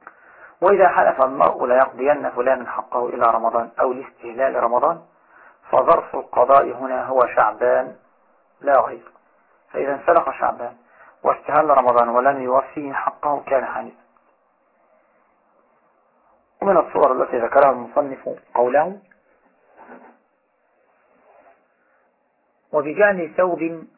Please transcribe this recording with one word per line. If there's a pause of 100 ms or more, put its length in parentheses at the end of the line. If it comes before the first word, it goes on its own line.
(600)
وإذا
حلف
المرء:
"لا
يقضين
فلانا
حقه
إلى
رمضان (100)
أو
لاستهلال
رمضان"، (680)
فظرف
القضاء
هنا
هو
شعبان (640)
لا
غير، (680)
فإذا
انسلخ (100)
شعبان (460)
واستهل
رمضان
ولم
يوفيه
حقه
كان
حالفا. (2750)
ومن
الصور
التي
ذكرها
المصنف (260)
قوله: (3750)
"وبجعل
ثوب (120)